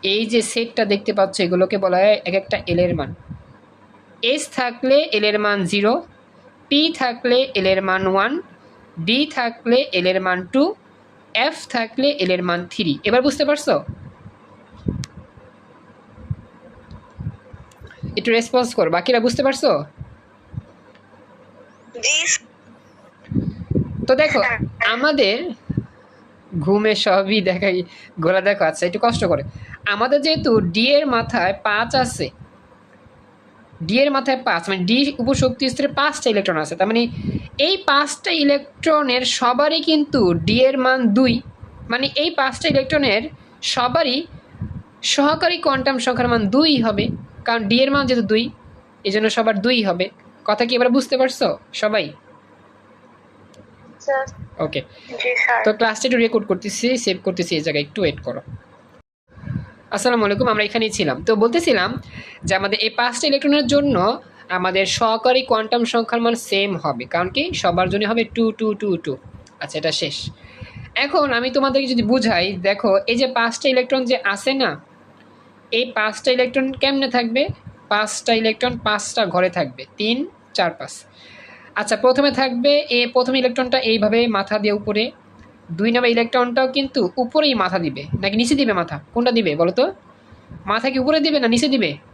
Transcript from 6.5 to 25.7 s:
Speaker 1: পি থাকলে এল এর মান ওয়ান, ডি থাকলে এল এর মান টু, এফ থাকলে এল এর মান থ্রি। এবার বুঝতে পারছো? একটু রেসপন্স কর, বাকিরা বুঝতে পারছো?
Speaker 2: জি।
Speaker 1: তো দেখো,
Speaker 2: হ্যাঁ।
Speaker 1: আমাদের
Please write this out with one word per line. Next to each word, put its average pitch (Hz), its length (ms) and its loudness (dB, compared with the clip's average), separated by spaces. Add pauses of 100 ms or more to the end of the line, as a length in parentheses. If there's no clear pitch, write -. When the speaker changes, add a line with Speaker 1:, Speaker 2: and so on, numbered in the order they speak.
Speaker 1:
পি 285 140 2 (140)
থাকলে 247 440 0 (160)
এল 190 120 0
এর 190 160 4
মান 190 240 0
ওয়ান, 196 260 2 (640)
ডি 185 300 0
থাকলে 240 520 0 (140)
এল 180 140 0
এর 185 140 2
মান 185 180 -2 (140)
টু, 269 100 4 (720)
এফ 277 220 0 (120)
থাকলে 233 400 -2 (100)
এল 185 120 0
এর 180 120 0
মান 175 180 0 (100)
থ্রি। 165 220 -2 (120)
এবার 220 180 4
বুঝতে 277 220 0
পারছো? 294 300 0 (4000)
একটু 220 140 -2
রেসপন্স 233 440 0
কর, 185 160 2
বাকিরা 175 300 2
বুঝতে 240 220 0
পারছো? 269 280 2 (2250)
Speaker 2:
জি। 233 220 -2 (1900)
Speaker 1:
তো 262 80 2
দেখো, 294 260 2
Speaker 2:
হ্যাঁ। 226 180 -2 (340)
Speaker 1:
আমাদের 247 440 2 (1200)